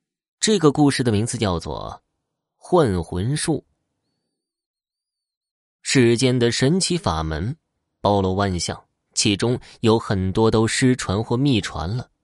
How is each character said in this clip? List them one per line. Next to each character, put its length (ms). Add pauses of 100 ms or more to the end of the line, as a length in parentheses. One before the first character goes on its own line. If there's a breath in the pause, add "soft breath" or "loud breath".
(400)
这 180
个 120
故 200
事 120
的 80
名 140
字 140
叫 200
做 420 (560)
《换 460
魂 340
术》。 200 (2250)
世 340
间 220
的 140
神 260
奇 200
法 240
门 340 (440)
包 200
罗 140
万 260
象， 240 (300)
其 220
中 220 (220 loud breath)
有 180
很 340
多 180
都 160
失 300
传 260
或 140
秘 240
传 280
了。 220 (120)